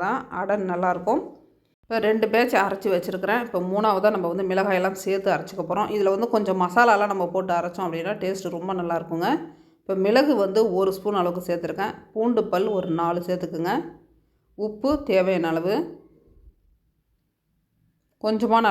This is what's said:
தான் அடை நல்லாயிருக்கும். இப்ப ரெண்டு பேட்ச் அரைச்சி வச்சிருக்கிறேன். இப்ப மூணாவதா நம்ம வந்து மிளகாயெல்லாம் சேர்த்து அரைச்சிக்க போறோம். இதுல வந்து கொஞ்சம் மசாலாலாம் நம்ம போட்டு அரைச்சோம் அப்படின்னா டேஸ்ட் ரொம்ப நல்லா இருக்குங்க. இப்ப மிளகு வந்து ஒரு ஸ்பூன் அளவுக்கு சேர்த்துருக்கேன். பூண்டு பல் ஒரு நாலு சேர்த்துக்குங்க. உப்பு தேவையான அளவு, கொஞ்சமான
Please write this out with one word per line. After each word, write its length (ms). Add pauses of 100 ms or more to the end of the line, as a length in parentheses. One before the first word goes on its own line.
தான் 140 (220)
அடை 140 (180)
நல்லாயிருக்கும். 480 (680)
இப்ப 160
ரெண்டு 240
பேட்ச் 320
அரைச்சி 300
வச்சிருக்கிறேன். 540
இப்ப 120 (140)
மூணாவதா 420
நம்ம 160
வந்து 180
மிளகாயெல்லாம் 540
சேர்த்து 320
அரைச்சிக்க 340
போறோம். 280
இதுல 180
வந்து 180
கொஞ்சம் 300
மசாலாலாம் 500
நம்ம 120 (100)
போட்டு 240
அரைச்சோம் 280
அப்படின்னா 360
டேஸ்ட் 340
ரொம்ப 220
நல்லா 220
இருக்குங்க. 280 (540)
இப்ப 140 (100)
மிளகு 360
வந்து 180 (180)
ஒரு 180
ஸ்பூன் 240
அளவுக்கு 280
சேர்த்துருக்கேன். 460 (200)
பூண்டு 280 (120)
பல் 140 (100)
ஒரு 120 (120)
நாலு 260
சேர்த்துக்குங்க. 460 (920)
உப்பு 260 (180)
தேவையான 420
அளவு, 240 (2500)
கொஞ்சமான 440